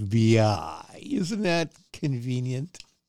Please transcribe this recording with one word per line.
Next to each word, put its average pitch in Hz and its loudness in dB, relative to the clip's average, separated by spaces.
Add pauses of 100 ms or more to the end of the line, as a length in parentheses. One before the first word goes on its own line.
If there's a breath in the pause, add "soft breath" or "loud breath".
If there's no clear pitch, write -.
B 113 6
I. 80 -2
Isn't 202 -4
that 170 0 (200)
convenient? 127 -4 (300)